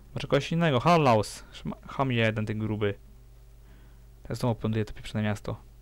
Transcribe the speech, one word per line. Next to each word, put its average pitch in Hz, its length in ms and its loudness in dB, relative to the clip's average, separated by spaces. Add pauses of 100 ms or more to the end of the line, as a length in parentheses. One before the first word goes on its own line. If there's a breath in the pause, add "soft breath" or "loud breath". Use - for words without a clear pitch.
(160 loud breath)
Może - 120 -6
kogoś 135 240 0
innego. 165 280 4
Harlaus. 135 720 4
Szma-, - 240 -10 (120)
ham 135 240 -4
jeden, 113 340 0
ten 107 140 -4
gruby. 107 360 0 (1300 soft breath)
Teraz 120 160 -8
znowu 120 160 0
pląduje 110 300 -2
to - 80 -12
pieprzone - 300 -6
miasto. 107 320 -4 (260)